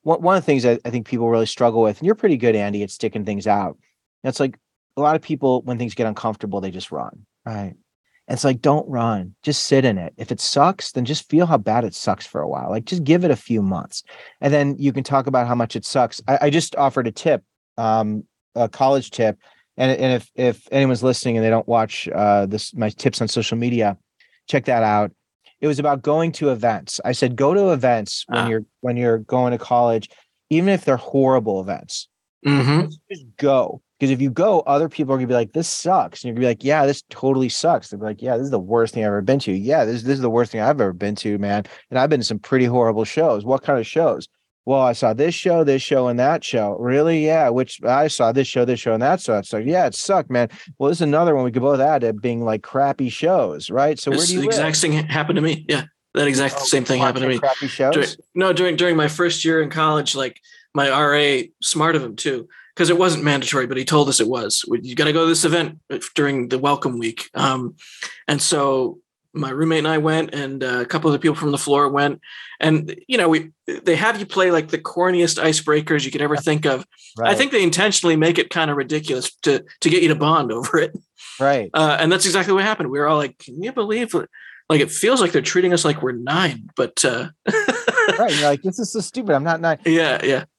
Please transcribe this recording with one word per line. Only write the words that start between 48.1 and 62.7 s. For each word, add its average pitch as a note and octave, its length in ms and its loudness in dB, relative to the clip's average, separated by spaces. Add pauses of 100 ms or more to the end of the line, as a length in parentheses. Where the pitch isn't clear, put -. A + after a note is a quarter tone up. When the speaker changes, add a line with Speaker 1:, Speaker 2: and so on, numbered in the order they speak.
Speaker 1:
this C3 160 0
show, B2 180 2
this B2 140 0
show, A2+ 140 -2
and A2+ 100 0
that E3+ 180 2
show." A2 160 0
It's G2 160 -6
like, A2 140 -4
"Yeah, F3 180 2
it A#2+ 80 -2
sucked, F3+ 380 -2
man." A#2+ 180 0 (300)
"Well, C#3 100 2
this E3 80 0
is E3+ 60 -4
another D#3 320 2
one C3 100 0
we B2 60 -2
could B2 100 0
both C3+ 180 2
add C#3+ 220 2
to A2+ 100 0
being, A#2 320 -4
like, A2 200 -2
crappy C#3 460 -2
shows, A#2 600 -2
right?" C#3 300 0
So - 100 -4
where C#3 100 0
Speaker 2:
It's E3+ 100 0
Speaker 1:
do F3+ 60 -2
you D#3+ 60 -2
Speaker 2:
the C#3 60 -2
exact D#3 340 0
Speaker 1:
live? D#3+ 120 0
Speaker 2:
thing - 0 - (160)
happened D#3 260 -2
to D#3 80 0
me. D#3 260 -2
Yeah, C3+ 140 -2 (320)
that C#3+ 120 0
exact C3+ 300 0
Speaker 1:
Oh, C#3 60 -6
Speaker 2:
same C3 220 0
thing B2+ 160 0
happened B2+ 200 0
to C3 60 0
Speaker 1:
watching B2+ 80 0
Speaker 2:
me. A#2 40 -4
Speaker 1:
crappy C3+ 280 -2
shows? C#3 480 0
Speaker 2:
Dur-, - 80 -20 (100)
no, F#3 180 2
during, F3 260 0
during F3 180 2
my D3+ 120 2
first E3+ 380 -2
year D#3+ 160 2
in C#3+ 80 -2
college, D3+ 460 0
like, C3 240 -6 (340)
my C#3 160 2
R C#3+ 260 2
A, C#3+ 360 2 (100)
smart D#3+ 340 0
of C#3 80 0
him A2 120 -10
too, B2+ 320 -6 (300)